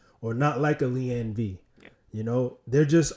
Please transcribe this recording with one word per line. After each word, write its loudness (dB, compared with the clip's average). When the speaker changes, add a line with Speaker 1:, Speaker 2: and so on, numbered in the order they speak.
Speaker 1:
or -4
not 0
like 0
a 0
Leanne -4
V? -6
Speaker 2:
Yeah. -20
Speaker 1:
You -6
know, -2
they're 4
just 4